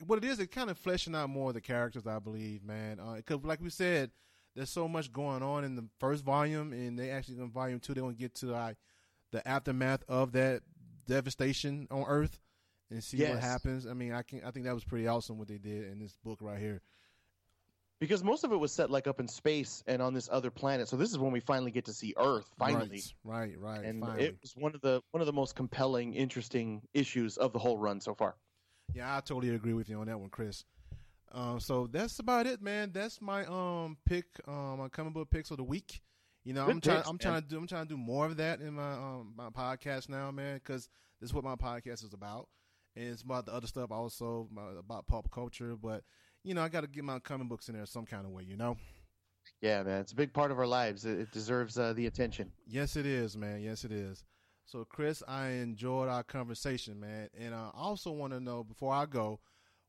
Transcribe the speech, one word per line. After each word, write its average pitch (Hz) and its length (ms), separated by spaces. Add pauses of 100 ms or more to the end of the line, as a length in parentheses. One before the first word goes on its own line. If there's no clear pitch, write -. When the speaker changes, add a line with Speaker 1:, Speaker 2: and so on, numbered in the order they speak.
Speaker 1:
what 214 140
it 214 60
is, 254 160
it 180 100
kinda 233 240
fleshing 175 400
out 147 160
more 135 200
of 120 40
the 113 60
characters, 120 440
I 110 140
believe, 107 460
man. 107 340
Uh, 113 260
'cause 147 200
like 156 160
we 170 100
said, 170 400 (460)
there's 135 140
so 165 180
much 160 240
going 135 320
on 143 180
in 135 140
the 113 120 (120)
first 139 240
volume, 147 480
and 120 260
they 127 120
actually 127 280
in 123 140
volume 127 260
two, 139 160
they're 131 80
gonna 127 140
get 123 180
to, - 120
like, 117 320 (520)
the 110 160
aftermath 131 600
of 127 240
that 131 320 (420)
devastation 135 840
on 135 160
Earth 147 320 (500)
and 113 140
see - 140
what 151 160
Speaker 2:
Yes. 117 100
Speaker 1:
happens. 127 420
I 117 60
mean, 123 200
I 120 100
can, - 220
I 123 60
think 123 140
that 127 80
was 117 100
pretty 117 240
awesome 117 320
what 107 80
they 104 120
did 104 340
in 101 60
this 104 260
book 110 160
right 104 180
here. 104 220 (1200)
Speaker 2:
Because 175 220
most 233 220
of 254 80
it 208 40
was 151 160
set, 151 180
like, 139 180
up 135 100
in 123 80
space 151 600
and 127 120
on 127 140
this 123 160
other 127 220
planet. 135 360
So 127 80
this 190 140
is 180 80
when 131 140
we 120 80
finally 127 320
get 117 140
to 110 60
see 110 240
Earth, 123 400
finally. 110 460 (220)
Speaker 1:
Right, 110 340
right, 107 220
right, 104 40
Speaker 2:
And 110 160
Speaker 1:
finally. 113 240
Speaker 2:
it 180 160
was - 160
one 151 200
of 143 60
the, 131 280
one 165 100
of 160 60
the 147 60
most 139 240
compelling, 127 580
interesting 117 680 (120)
issues 123 440
of 127 140
the 120 60
whole 117 180
run 104 240
so 107 140
far. 98 220 (580)
Speaker 1:
Yeah, 127 220
I 139 40
totally 127 320
agree 113 200
with 113 160
you 107 120
on 107 60
that 113 120
one, 98 120
Chris. 107 340 (680)
Um, 123 260
so 123 300
that's 165 320
about 240 260
it, 247 160
man. 202 300
That's 202 280
my, 196 260
um, 175 600
pick, 175 200 (200)
um, 139 320
my 135 100
comic 156 260
book 156 140
picks 160 220
of 156 60
the 131 80
week. 151 360 (440)
You 131 100
know, 139 120
Speaker 2:
Good 208 100
Speaker 1:
I'm 165 40
trying, 156 180
Speaker 2:
picks, 160 100
Speaker 1:
I'm 165 60
Speaker 2:
man. 175 40
Speaker 1:
trying 165 240
to 143 60
do, 156 100
I'm 170 80
trying 175 180
to 156 60
do 147 80
more 127 280
of 160 100
that 156 240
in 151 140
my, 143 180
um, 127 440
my 117 140
podcast 131 580
now, 139 220
man, 139 340
'cause 131 240 (320)
this 117 100
is 120 40
what 143 100
my 131 120
podcast 120 480
is 104 100
about, 104 340 (460)
and 120 140
it's 117 140
about 127 220
the 101 80
other 120 140
stuff 120 240
also, 117 600
my, 104 260
about 104 280
pop - 240
culture. 120 460
But, 110 260 (420)
you 190 100
know, 170 80
I 160 80
gotta 160 160
get 143 180
my 131 140
comic 131 300
books 117 200
in 117 60
there 107 100
some 113 220
kind 98 180
of 95 80
way, 92 120
you 95 120
know. 117 220 (840)
Speaker 2:
Yeah, 107 220
man, 95 180
it's 98 120
a 110 40
big 139 160
part 147 180
of 131 80
our 127 80
lives. 117 380
It, 110 140
it 107 140
deserves, 117 440
uh, 117 160
the 117 140
attention. 113 460 (140)
Speaker 1:
Yes, 139 300
it 147 80
is, 120 320
man. 104 240
Yes, 110 240
it 113 80
is. 98 320 (400)
So, 117 220
Chris, 151 420
I 135 200
enjoyed 123 600
our 123 140
conversation, 120 800
man, 107 360
and 117 180
I 113 200
also 180 380
wanna 135 280
know 123 240
before 131 300
I 143 100
go, 110 360 (480)